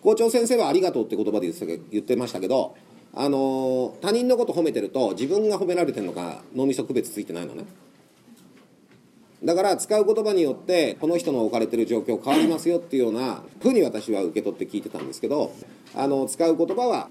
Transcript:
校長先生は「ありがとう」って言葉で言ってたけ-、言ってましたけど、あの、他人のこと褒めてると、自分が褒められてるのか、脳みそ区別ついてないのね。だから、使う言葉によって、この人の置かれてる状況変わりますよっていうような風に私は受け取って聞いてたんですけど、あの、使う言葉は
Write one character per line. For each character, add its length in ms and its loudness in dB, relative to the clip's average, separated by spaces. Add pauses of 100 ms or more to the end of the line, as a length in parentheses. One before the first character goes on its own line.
校 120 6
長 140 2
先 180 2
生 120 2
は 100 2
「あ 40 2
り 100 4
が 100 2
と 80 0
う」 60 -2
っ 20 -16
て 80 -4
言 80 0
葉 80 0
で 80 0
言 100 -2
っ 40 -8
て 60 -14
た 60 -6
け-、 140 -6 (100)
言 120 -2
っ 20 -16
て 100 0
ま 140 -2
し 40 -10
た 80 -8
け 60 -2
ど、 280 2 (400)
あ 120 -2
の、 760 0
他 100 0
人 160 2
の 80 6
こ 80 0
と 80 -2
褒 100 0
め 80 2
て 100 0
る 100 -4
と、 220 0
自 140 -2
分 220 2
が 100 0
褒 80 0
め 80 0
ら 120 2
れ 60 -2
て 80 -6
る 60 -4
の 60 -6
か、 300 -8 (120)
脳 120 0
み 80 2
そ 100 -4
区 80 -8
別 160 0
つ 100 -10
い 60 -6
て 80 -10
な 80 -6
い 60 -8
の 80 -14
ね。 100 -12 (1800)
だ 120 2
か 80 2
ら、 160 2
使 200 0
う 60 4
言 180 2
葉 120 0
に 80 4
よ 100 2
っ 20 -4
て、 460 0
こ 60 -2
の 100 2
人 160 0
の 120 0
置 60 0
か 100 0
れ 60 2
て 80 -4
る 120 2
状 140 0
況 220 -4
変 120 0
わ 40 4
り 80 4
ま 120 0
す 100 -2
よ 80 2
っ 40 0
て 180 -2
い 20 4
う 40 4
よ 40 2
う 60 0
な 280 -4 (160)
風 140 2
に 80 4
私 320 0
は 100 0
受 120 -4
け 80 0
取 120 -4
っ 40 -16
て 80 -6
聞 140 -6
い 20 -16
て 80 -12
た 80 -10
ん 80 -8
で 80 -10
す 80 -14
け 60 -4
ど、 240 -2 (420)
あ 120 -2
の、 200 0
使 200 -2
う 120 4
言 80 2
葉 200 -2
は 240 -2